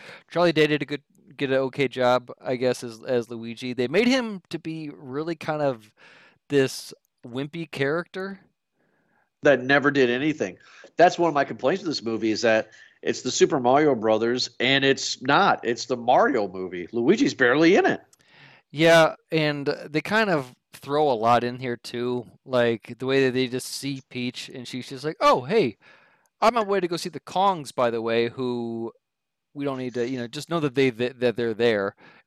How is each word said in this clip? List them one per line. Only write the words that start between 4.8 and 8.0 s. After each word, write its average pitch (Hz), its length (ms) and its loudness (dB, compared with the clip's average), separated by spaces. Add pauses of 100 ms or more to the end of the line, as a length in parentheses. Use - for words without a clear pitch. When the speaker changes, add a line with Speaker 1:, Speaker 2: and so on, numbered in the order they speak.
Speaker 1:
really 156 400 -8
kind 151 260 -4
of 117 300 -2 (580)
this 135 420 0 (320)
wimpy 143 460 -10
character. 175 720 -6 (1040)